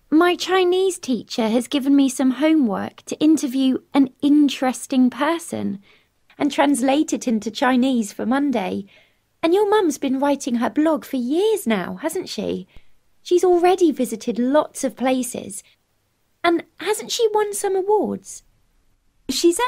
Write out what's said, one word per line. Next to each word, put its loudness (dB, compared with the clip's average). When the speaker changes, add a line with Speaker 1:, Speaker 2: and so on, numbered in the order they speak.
Speaker 1:
My 4
Chinese 0
teacher -4
has 0
given 2
me 4
some 0
homework 0
to -10
interview 2
an 4
interesting 2
person -4
and -2
translate 2
it -4
into -2
Chinese 0
for -8
Monday. -2
And 2
your 2
mum's 2
been -2
writing 0
her 0
blog 0
for -6
years 0
now, -2
hasn't -6
she? -6
She's 2
already 4
visited -4
lots 0
of -4
places. -4
And 0
hasn't -6
she 0
won -2
some -4
awards? -2
Speaker 2:
She's 2